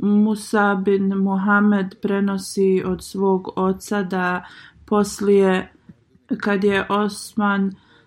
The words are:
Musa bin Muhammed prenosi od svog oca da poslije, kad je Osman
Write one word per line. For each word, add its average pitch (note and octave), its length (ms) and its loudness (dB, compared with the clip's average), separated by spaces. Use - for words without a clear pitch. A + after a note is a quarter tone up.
Musa G#3 720 2
bin G3 380 0
Muhammed G3 880 2
prenosi G3 840 0
od F#3 180 -6
svog F#3+ 520 -2
oca F#3+ 480 -2
da F3+ 420 -4
poslije, G3+ 880 2
kad G3+ 240 0
je G3+ 260 2
Osman G3+ 840 -2